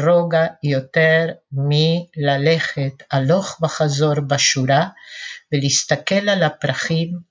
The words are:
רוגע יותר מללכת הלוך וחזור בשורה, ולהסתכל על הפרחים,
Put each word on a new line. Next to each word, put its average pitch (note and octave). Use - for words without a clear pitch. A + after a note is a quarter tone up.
רוגע E3+
יותר D#3+
מללכת D3
הלוך D3
וחזור D3+
בשורה, C#3
ולהסתכל D3
על F#3
הפרחים, E3